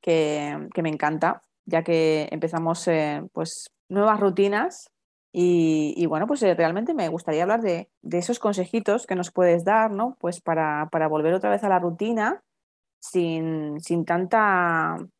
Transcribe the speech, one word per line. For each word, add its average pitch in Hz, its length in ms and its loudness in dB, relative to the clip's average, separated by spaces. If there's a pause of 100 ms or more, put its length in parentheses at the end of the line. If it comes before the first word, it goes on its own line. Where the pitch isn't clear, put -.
que, 151 720 0
que 175 100 -2
me 165 60 0
encanta, 156 540 0 (240)
ya 165 160 0
que 160 480 2
empezamos, 165 560 -4
eh, 151 460 0
pues, - 340 -8 (220)
nuevas 208 320 2
rutinas 202 680 0 (440)
y, 165 640 2
y, 170 100 0
bueno, 160 220 -2
pues, 277 160 0
eh, 180 100 4
realmente 170 400 0
me 190 140 -2
gustaría 165 340 -2
hablar 214 180 0
de, 180 300 -2 (120)
de 175 160 -4
esos 233 200 -4
consejitos 208 680 -2
que 190 120 -4
nos 175 160 -6
puedes 170 320 4
dar, 220 260 4
¿no? 214 300 -4
Pues 170 200 -6
para, 156 520 -2
para 156 160 2
volver 156 260 2
otra 190 160 0
vez 208 140 0
a 202 40 0
la 185 120 4
rutina 214 600 -2 (600)
sin, 160 800 -4
sin 170 240 -2
tanta 175 920 2 (240)